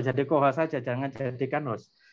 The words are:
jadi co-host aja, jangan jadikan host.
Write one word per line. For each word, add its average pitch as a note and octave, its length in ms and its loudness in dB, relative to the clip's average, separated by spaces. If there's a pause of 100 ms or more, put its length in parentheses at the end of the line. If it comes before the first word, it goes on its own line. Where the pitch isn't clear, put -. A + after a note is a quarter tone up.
jadi C3 160 2
co-host C#3 400 4
aja, D#3+ 160 -2
jangan B2+ 320 -4
jadikan C3 560 -4
host. A2 240 -6 (220)